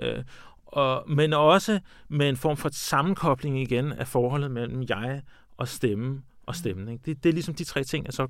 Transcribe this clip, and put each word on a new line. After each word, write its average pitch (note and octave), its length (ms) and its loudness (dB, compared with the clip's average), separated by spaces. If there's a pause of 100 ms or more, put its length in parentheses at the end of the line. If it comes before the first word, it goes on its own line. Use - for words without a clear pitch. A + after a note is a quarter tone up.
Øh, - 220 -4 (420)
og, C3 420 0
men D3+ 240 4
også F3 480 6 (280)
med C#3+ 200 2
en C3+ 80 0
form D3+ 200 0
for D3+ 160 -2
sammenkobling D3 880 0
igen B2+ 320 0
af - 160 -6
forholdet C3+ 420 0
mellem A#2+ 380 -4
jeg B2+ 340 -4 (340)
og B2+ 120 -4
stemme B2+ 540 -2 (240)
og - 100 -6
stemning. A2 500 -6
Det, D#3 180 -6
det F3 40 8
er E3 40 6
ligesom D#3+ 220 -2
de E3 100 -6
tre C#3 200 -4
ting, - 220 -4
er C3 60 -8
så C3 180 -2